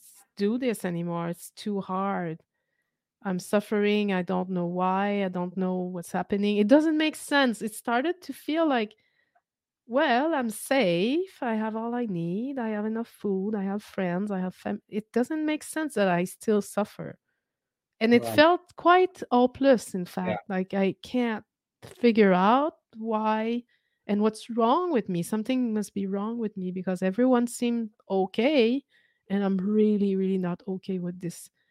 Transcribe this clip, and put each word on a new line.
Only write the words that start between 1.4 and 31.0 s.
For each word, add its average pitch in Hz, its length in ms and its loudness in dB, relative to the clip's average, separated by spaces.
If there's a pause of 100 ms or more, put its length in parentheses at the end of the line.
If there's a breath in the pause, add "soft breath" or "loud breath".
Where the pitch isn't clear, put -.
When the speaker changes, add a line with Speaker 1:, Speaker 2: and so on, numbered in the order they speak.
Speaker 1:
too 202 300 -6
hard. 185 640 -4 (800)
I'm 185 160 -4
suffering. 208 760 0
I 185 80 0
don't 185 300 -4
know 175 160 -2
why. 190 580 0
I 185 40 -4
don't 180 280 -6
know 185 200 -2
what's 180 340 -8
happening. 202 460 -2
It 208 100 2
doesn't 311 300 6
make 311 180 0
sense." 269 480 0
It 220 120 -8
started 269 480 -2
to 269 100 -10
feel 320 340 -2
like, 233 280 0 (920)
"Well, 277 480 2
I'm 247 140 -2
safe. 240 920 0
I 233 140 -2
have 220 200 -4
all 233 200 -6
I 240 100 -2
need. 202 540 -4
I 226 100 -4
have 208 160 -4
enough 226 220 -4
food. 202 480 -4
I 196 80 -4
have 196 200 -4
friends. 190 480 -4
I 190 80 -2
have 185 160 -4
fam-, 208 320 -8
it - 240 -8
doesn't 311 340 -2
make 302 180 -2
sense 311 320 -6
that 202 140 2
I 175 160 2
still 208 360 -2
suffer." - 560 -8 (840)
And 226 120 4
it 233 100 6
Speaker 2:
Right. 226 120 -4
Speaker 1:
felt 339 420 6
quite 370 440 4 (100)
hopeless, 254 600 2
in 185 80 -4
Speaker 2:
Yeah. 175 40 -8
Speaker 1:
fact. 180 440 -6
Like, 190 240 -4
I 196 200 0 (100)
can't 233 400 -4 (400)
figure 214 500 4
out 233 440 4 (180)
why 220 680 -2 (440)
and 202 140 0
what's 214 280 0
wrong 247 440 2
with 208 160 0
me. 175 140 0
Something 226 500 -2
must 208 200 -4
be 196 140 -4
wrong 202 320 -4
with 214 160 -6
me, 185 160 -6
because 185 320 -4
everyone 240 440 4
seemed 233 420 -4 (200)
okay, 226 760 2 (460)
and 202 140 0
I'm 196 140 2
really, 208 580 2
really 190 220 0
not 180 300 -4
okay 190 320 -6
with 180 200 -8